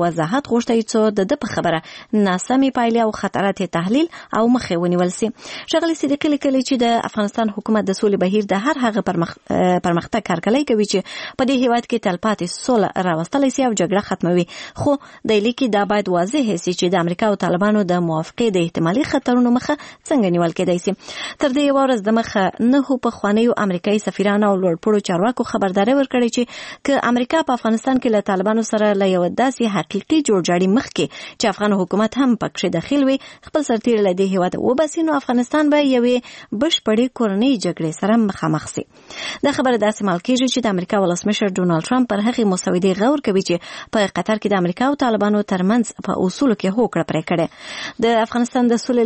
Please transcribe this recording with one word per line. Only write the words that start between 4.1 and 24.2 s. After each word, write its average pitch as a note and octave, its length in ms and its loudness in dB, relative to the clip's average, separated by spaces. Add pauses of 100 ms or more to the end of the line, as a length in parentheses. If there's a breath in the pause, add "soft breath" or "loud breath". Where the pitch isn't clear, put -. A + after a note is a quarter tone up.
او A3 120 2
مخې A#3+ 320 0
ونیول F3+ 380 0
سي. A3 120 -2 (400 loud breath)
ښاغلي E4 320 0
صدیقي D4 320 0
لیکلي C4 320 0
چې C4+ 160 0
د - 20 4 (260)
افغانستان G#3 460 -2
حکومت G#3 340 0
د F#3+ 100 -4
سولې G3+ 240 2
بهیر G3+ 260 0
د G3 160 0
هر D#4 180 0
هغه G#3 160 0
پرمخ-، E3+ 420 -4
اه، F3+ 360 2
پرمختګ F3 500 -2
هرکلی G3+ 360 0
کوي G#3+ 200 2
چې G3 140 0 (380 loud breath)
په C4+ 80 -2
دې C4+ 180 2
هیواد A#3+ 260 0
کې A#3 160 0
تلپاتې F#3+ 480 -2
سوله A3+ 360 0 (180)
راوستلی F3+ 480 0
سي C4+ 100 0
او A#3 80 0
جګړه F#3 360 0
ختموي. F3+ 360 0 (300 loud breath)
خو C#4+ 180 0 (380 loud breath)
د G#3+ 140 2
لیکي B3 300 0
دا G3+ 160 2
باید G#3 180 0
واضح G#3 460 0
سي F3+ 180 -4
چې F3+ 200 0
د F3+ 100 2
امریکا F3+ 240 -2
او G3+ 80 2
طالبانو G3 480 0
د F3 240 0
موافقې E3 480 -2
د F3 100 2
احتمالي E3+ 440 0
خطرونو B3 480 2
مخه D4 180 -2 (340 loud breath)
څنګه A#3+ 260 2
نیول E3+ 240 0
کېدای F3+ 260 0
سي. G3 60 -2 (480 loud breath)
تر D4 100 2
دې C#4+ 200 0
یوه C4+ 140 2
ورځ C4 240 2
د A3 120 2
مخه G#3 240 -2 (260)
نهو C4+ 280 2 (100)
پخوانیو A3 580 0
امریکایي G3 400 0
سفیرانو G3+ 460 2